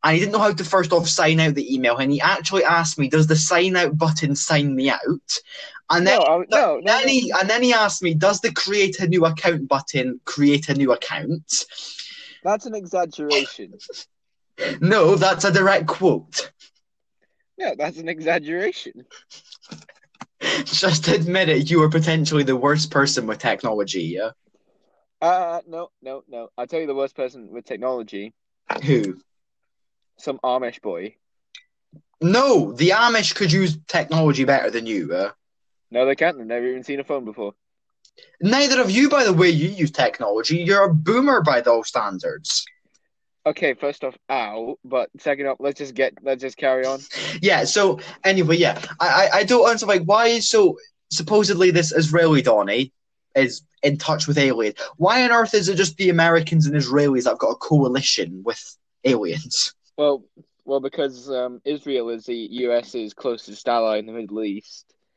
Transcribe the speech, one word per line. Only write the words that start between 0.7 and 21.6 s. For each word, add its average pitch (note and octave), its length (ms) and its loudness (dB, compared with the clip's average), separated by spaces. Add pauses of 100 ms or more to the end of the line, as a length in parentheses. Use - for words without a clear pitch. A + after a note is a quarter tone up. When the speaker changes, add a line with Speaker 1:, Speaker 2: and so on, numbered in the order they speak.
Speaker 1:
off E3+ 160 2
sign D#3+ 320 2
out D#3 120 2
the C3+ 220 -4
email. B2 220 2
And C3+ 120 -2
he C#3+ 120 0
actually F#3 420 0
asked E3 340 0
me, C#3 120 0
"Does D#3 180 4
the D#3 80 2
sign F3+ 400 2
out D#3 220 0
button D#3 400 0
sign C#3+ 360 0
me C3 160 0
out?" - 520 -4 (480)
And F3 180 2
then, A#3 100 6
Speaker 2:
No, E3+ 80 4
I, D#3 120 4
no, F3+ 120 -4
no, G#3 360 2
Speaker 1:
then A#3 160 2
Speaker 2:
no. C4 80 0
Speaker 1:
he, A#3+ 280 0
and G3 120 0
then A#3 120 0
he B3 120 4
asked A3 280 0
me, E3+ 120 0
"Does F#3 260 2
the A3+ 140 -2
create G3 480 -2
a F3+ 60 0
new E3+ 180 4
account D#3 420 0
button C3+ 560 -4
create C#3+ 460 2
a C#3+ 60 0
new C3+ 180 2
account?" - 720 -6 (760)
Speaker 2:
That's G#3 240 -2
an A3+ 80 -12
exaggeration. D3+ 1000 -4 (1040)
Speaker 1:
No, F#3+ 360 4
that's F#3 280 2
a G3 80 2
direct F#3+ 360 4
quote. - 640 -2 (1040)
Speaker 2:
No, D3+ 200 -6
that's D3+ 200 -6
an E3 100 -12
exaggeration. E3 960 -6 (1300)
Speaker 1:
Just - 720 0
admit F3 400 0
it, D3+ 200 0